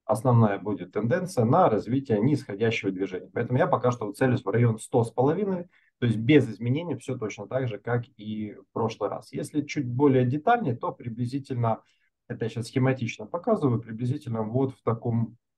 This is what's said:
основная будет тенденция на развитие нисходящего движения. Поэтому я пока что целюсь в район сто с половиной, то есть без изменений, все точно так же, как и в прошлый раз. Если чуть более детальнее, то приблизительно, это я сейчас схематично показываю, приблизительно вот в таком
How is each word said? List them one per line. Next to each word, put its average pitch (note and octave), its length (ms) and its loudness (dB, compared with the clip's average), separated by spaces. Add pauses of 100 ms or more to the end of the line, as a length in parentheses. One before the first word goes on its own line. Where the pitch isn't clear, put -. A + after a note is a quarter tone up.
основная A2 540 4
будет F2+ 320 -6
тенденция D#3 540 0
на D#3+ 240 6
развитие A2 500 0
нисходящего A2 720 0
движения. F#2 420 -6
Поэтому A#2 240 0
я F3 100 4
пока B2 240 0
что A2 200 -6
целюсь B2 320 0
в - 60 -8
район A2+ 300 2
сто A#2 240 0
с - 80 -8
половиной, F3 560 0 (320)
то B2 60 0
есть G#2+ 120 0
без B2 320 6
изменений, C3 460 -4
все B2 220 -8
точно C#3 300 -8
так C3 200 -2
же, G#2 100 -8
как A#2+ 260 -4 (140)
и G#2+ 360 -8
в - 200 -20
прошлый G#2+ 360 -2
раз. - 220 -12
Если D3+ 300 -4
чуть C#3+ 260 -6
более B2+ 380 4
детальнее, D3+ 500 0
то - 160 -6
приблизительно, B2 880 -4 (460)
это A#2 180 -6
я G#2+ 40 -6
сейчас A#2 180 -8
схематично B2 580 -2
показываю, E3+ 560 0
приблизительно A#2+ 640 -4
вот C3 300 -2
в - 100 -20
таком A#2 520 -2 (220)